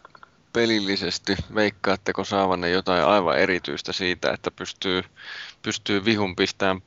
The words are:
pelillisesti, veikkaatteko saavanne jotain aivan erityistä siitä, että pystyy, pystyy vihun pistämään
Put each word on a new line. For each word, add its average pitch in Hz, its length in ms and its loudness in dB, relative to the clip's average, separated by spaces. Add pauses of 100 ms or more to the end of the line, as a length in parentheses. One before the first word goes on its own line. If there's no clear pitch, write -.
(520)
pelillisesti, 98 840 0 (180)
veikkaatteko 101 680 0
saavanne 92 460 2
jotain 92 340 2
aivan 85 340 4
erityistä 90 540 -2
siitä, 90 400 -2
että - 180 -4
pystyy, 92 520 -4 (600)
pystyy 104 420 -2
vihun 104 320 0
pistämään 95 500 0